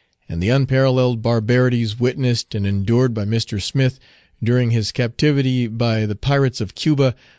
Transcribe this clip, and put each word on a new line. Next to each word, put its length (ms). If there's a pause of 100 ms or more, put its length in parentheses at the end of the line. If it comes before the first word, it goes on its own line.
(300)
and 120
the 80
unparalleled 720
barbarities 800
witnessed 560
and 100
endured 480
by 120
Mister 340
Smith 400 (420)
during 300
his 200
captivity 760
by 380
the 100
pirates 460
of 140
Cuba 400 (240)